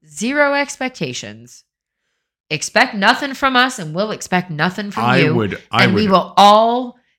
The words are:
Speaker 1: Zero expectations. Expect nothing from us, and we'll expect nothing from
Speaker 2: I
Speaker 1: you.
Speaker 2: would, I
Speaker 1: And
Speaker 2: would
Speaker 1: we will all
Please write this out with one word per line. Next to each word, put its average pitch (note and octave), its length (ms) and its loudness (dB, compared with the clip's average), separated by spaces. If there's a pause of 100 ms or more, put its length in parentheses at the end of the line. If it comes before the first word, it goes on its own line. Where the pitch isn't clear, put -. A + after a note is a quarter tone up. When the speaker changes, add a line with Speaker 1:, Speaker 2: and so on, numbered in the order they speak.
Speaker 1:
Zero C4+ 480 -2
expectations. B2+ 1080 -8 (840)
Expect A#3 460 -2
nothing B3 400 -2
from C4 220 -2
us, B3+ 220 0
and D#3 160 -10
we'll G#3 180 -4
expect F3+ 380 -4
nothing F3+ 420 -4
from A2+ 120 -4
Speaker 2:
I B2+ 140 2
Speaker 1:
you. C3+ 160 2
Speaker 2:
would, G#2+ 260 -2 (100)
I A#2+ 140 4
Speaker 1:
And F#3 100 2
Speaker 2:
would G3+ 100 2
Speaker 1:
we G#3 40 0
will F#3 280 2
all A3+ 640 4 (200)